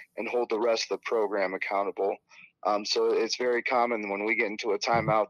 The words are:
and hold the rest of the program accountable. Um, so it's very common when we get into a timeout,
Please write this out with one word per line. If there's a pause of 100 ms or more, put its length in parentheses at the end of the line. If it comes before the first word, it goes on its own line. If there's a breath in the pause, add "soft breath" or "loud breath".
(180 loud breath)
and
hold
the
rest
of
the
program
accountable. (520 loud breath)
Um,
so
it's
very
common
when
we
get
into
a
timeout,